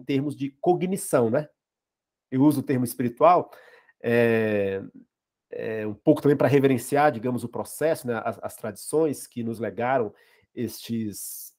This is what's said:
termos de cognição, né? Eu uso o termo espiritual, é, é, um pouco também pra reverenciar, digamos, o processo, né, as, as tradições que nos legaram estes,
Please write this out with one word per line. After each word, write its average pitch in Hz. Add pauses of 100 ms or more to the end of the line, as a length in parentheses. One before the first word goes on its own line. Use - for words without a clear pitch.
termos 139
de 135 (100)
cognição, 175
né? 147 (800)
Eu 131
uso 147
o -
termo 127
espiritual, 143 (500)
é, 110 (680)
é, 110
um 104
pouco -
também 131
pra 143
reverenciar, 139
digamos, 120
o 117
processo, 143
né, 113
as, 104
as -
tradições 147
que -
nos 113
legaram 113 (400)
estes, -